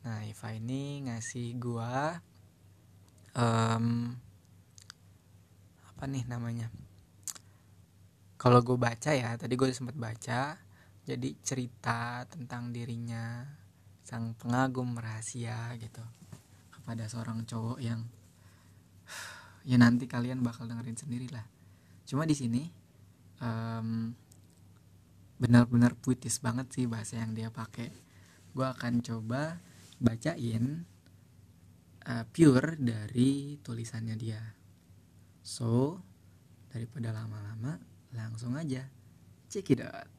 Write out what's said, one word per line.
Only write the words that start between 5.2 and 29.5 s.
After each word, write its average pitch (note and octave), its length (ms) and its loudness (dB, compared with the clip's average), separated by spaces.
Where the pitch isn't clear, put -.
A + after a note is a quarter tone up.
apa - 240 -12
nih C3 160 -4
namanya? A#2 420 -4
Kalau B2 320 8
gua B2 240 4
baca D3+ 240 2
ya, A#2 240 0
tadi B2+ 160 -2
gua C3 160 4
sempet B2+ 240 -6
baca, A#2+ 640 -4
jadi B2+ 220 -4
cerita B2 800 -4
tentang A#2+ 480 -8
dirinya A#2 720 -6
sang A2+ 320 -6
pengagum B2 640 0
rahasia A#2 800 -8
gitu, A2+ 240 -12
kepada A2+ 320 -6
seorang A2+ 400 -6
cowok A#2 320 -4
yang, A#2 240 -2
<sighs> - 640 -12
ya, B2+ 80 8
nanti A#2+ 320 8
kalian B2+ 320 -2
bakal A#2 240 -4
dengerin A#2 320 -8
sendiri B2 320 -8
lah. A#2+ 160 -10
Cuma D3 240 0
di D3+ 80 6
sini, C3 480 -2
em, A2+ 720 -2
benar-benar A#2+ 560 8
puitis B2 400 -2
banget B2 320 -4
sih B2+ 160 -2
bahasa A2+ 320 -6
yang A2+ 160 -4
dia A2+ 160 -6
pakai. A2+ 400 -10
Gua C3 240 0
akan A#2+ 240 0
coba A#2+ 560 -4